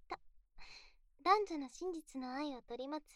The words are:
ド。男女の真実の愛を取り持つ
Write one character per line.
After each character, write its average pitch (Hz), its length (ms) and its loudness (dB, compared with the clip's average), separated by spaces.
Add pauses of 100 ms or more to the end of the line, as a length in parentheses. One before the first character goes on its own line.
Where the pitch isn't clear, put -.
ド。 - 80 -6 (1040)
男 403 220 8
女 339 140 -2
の 269 100 -4
真 359 240 -4
実 311 260 -8
の 254 140 -4
愛 277 240 -2
を 233 60 -10
取 254 220 -6
り 277 40 -4
持 302 140 -2
つ - 20 -20 (120)